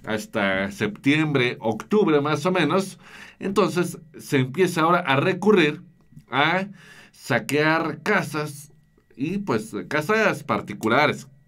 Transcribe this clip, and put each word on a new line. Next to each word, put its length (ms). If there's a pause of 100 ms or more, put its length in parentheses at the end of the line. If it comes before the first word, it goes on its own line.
hasta 640
septiembre, 880
octubre 640
más 240
o 40
menos, 480 (400)
entonces 600 (200)
se 200
empieza 420
ahora 200
a 160
recurrir 680 (480)
a 380 (440)
saquear 920
casas 680 (420)
y, 240
pues, 360 (140)
casas 540
particulares 880 (200)